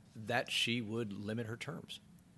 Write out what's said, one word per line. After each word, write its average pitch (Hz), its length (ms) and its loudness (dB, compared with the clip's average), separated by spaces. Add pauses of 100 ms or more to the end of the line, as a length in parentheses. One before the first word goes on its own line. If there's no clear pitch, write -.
(260)
that 120 260 2
she 120 280 4
would 110 320 0
limit 107 340 -2
her 113 100 -4
terms. - 420 -6 (400)